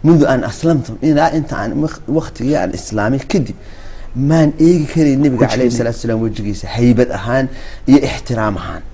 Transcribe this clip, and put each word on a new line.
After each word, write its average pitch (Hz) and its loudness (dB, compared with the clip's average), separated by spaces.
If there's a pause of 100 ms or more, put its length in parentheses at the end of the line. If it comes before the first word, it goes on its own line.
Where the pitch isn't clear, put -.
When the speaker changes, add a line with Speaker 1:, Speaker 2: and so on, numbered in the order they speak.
Speaker 1:
"Mundu 151 6
an 127 2
aslamtum", 143 -2
ilaa 156 2
inta 156 -4
aan 104 -4
maq-, 151 -4
waqtigii 147 -2
aan 92 -2
islaamay 107 -2
kadib, 135 -2 (600)
maan 151 4
eegi 160 4
karay 147 2
Nabiga 135 2
Speaker 2:
Wejigiisa. 113 -2
Speaker 1:
alayhi 123 2
salaatu 117 -2
wassalaam 113 -2
wejigiisa, 104 -4
haybad 120 2
ahaan 120 -2 (400)
iyo 139 6
ixtiraam 110 -2
ahaan. 87 -10 (120)